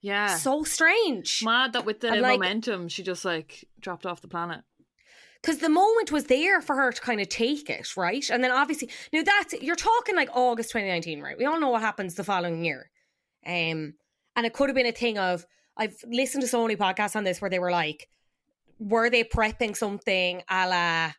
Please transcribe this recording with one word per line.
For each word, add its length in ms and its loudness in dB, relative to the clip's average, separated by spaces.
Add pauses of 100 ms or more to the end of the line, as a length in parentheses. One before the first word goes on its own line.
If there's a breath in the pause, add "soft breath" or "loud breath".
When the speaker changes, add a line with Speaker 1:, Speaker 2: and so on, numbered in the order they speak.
Speaker 1:
Yeah. 360 0
Speaker 2:
So 260 2
strange. 800 2
Speaker 1:
Mad 300 2
that 120 -4
with 160 -4
the 120 0
Speaker 2:
And, 80 2
like, 180 4
Speaker 1:
momentum, 500 -2
she 140 -10
just, 220 -6
like, 400 -6 (160)
dropped 260 -10
off 140 -8
the 80 -20
planet. 340 -8 (800 soft breath)
Speaker 2:
'Cause 160 0
the 100 0
moment 420 4
was 140 0
there 360 4
for 140 -2
her 160 2
to 100 -8
kind 200 -2
of 80 -2
take 420 -2
it, 260 -8
right? 340 -2
And 120 2
then 80 2
obviously, 400 0 (220 loud breath)
now 100 2
that's, 320 2
you're 220 -2
talking, 400 2
like, 160 2
August 380 0
twenty 180 -2
nineteen, 320 -4
right? 180 -12
We 60 0
all 160 0
know 80 2
what 140 2
happens 320 -4
the 100 -6
following 400 -2
year. 260 -6 (540)
Um, 500 -4 (400)
and 120 0
it 80 -4
could 140 2
have 60 -2
been 120 2
a 60 -2
thing 260 -2
of, 280 -2 (300)
I've 200 -6 (100)
listened 360 0
to 60 -2
so 140 2
many 140 2
podcasts 380 0
on 100 -2
this 160 -2
where 100 -4
they 100 0
were 100 0
like, 380 -2 (680)
were 320 2
they 120 4
prepping 540 0
something 720 0
a 200 2
la 500 2